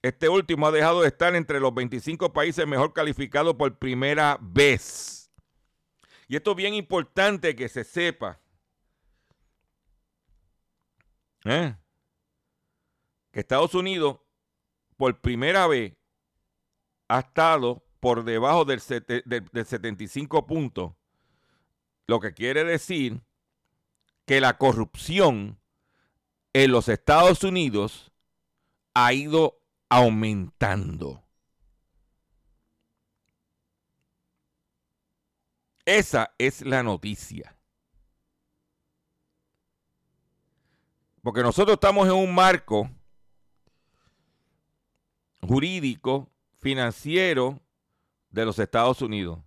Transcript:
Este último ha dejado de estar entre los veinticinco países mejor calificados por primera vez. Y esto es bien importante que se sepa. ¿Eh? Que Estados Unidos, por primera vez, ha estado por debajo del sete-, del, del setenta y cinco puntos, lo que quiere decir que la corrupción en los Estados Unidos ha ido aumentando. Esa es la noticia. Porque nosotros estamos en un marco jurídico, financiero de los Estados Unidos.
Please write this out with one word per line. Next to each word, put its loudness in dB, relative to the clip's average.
Este -2
último 2
ha 4
dejado 2
de 4
estar 2
entre -2
los 0
veinticinco -4
países -2
mejor 0
calificados -2
por -2
primera 0
vez. 0
Y -8
esto -2
es -2
bien -2
importante -2
que -8
se -10
sepa. -6
¿Eh? -2
Que -10
Estados -2
Unidos, -2
por -2
primera 0
vez, 0
ha 0
estado 0
por 0
debajo 2
del -4
sete-, -6
del, -8
del -6
setenta -8
y -14
cinco -2
puntos, -8
lo 0
que -8
quiere -2
decir -4
que 2
la 2
corrupción 0
en 4
los 2
Estados 4
Unidos -4
ha 4
ido 0
aumentando. 0
Esa 0
es -2
la -2
noticia. -8
Porque 0
nosotros 4
estamos 4
en 4
un 2
marco 2
jurídico, -2
financiero -2
de -4
los -4
Estados 0
Unidos. -8